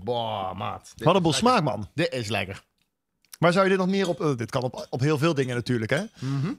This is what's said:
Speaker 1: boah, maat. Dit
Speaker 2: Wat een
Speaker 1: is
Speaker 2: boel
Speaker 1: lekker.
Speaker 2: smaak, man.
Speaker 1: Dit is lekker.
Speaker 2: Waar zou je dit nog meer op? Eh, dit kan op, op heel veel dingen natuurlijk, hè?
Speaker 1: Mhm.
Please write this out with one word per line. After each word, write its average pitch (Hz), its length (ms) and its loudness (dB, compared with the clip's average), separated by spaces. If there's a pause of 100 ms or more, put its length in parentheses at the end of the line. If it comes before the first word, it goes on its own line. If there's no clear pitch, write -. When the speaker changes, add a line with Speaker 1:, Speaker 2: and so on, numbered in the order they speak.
Speaker 1:
boah, 107 540 -4
maat. 98 380 -10
Dit - 100 -4
Speaker 2:
Wat 170 100 6
een - 0 -
Speaker 1:
is 190 60 4
Speaker 2:
boel 165 100 2
Speaker 1:
lekker. 233 200 2
Speaker 2:
smaak, 220 120 4
man. 104 300 -4
Speaker 1:
Dit 165 200 -2
is 120 140 -4
lekker. 98 360 -4 (760)
Speaker 2:
Waar 170 120 4
zou 190 120 4
je 190 60 4
dit 190 100 4
nog 185 80 2
meer 196 200 0
op? 170 140 -2
Eh, 151 140 0
dit 113 160 -4
kan 127 120 0
op, - 260 -6
op 135 100 -6
heel 147 180 2
veel 160 160 2
dingen 127 220 -2
natuurlijk, 117 360 0
hè? 143 100 2 (180)
Speaker 1:
Mhm. 135 400 -2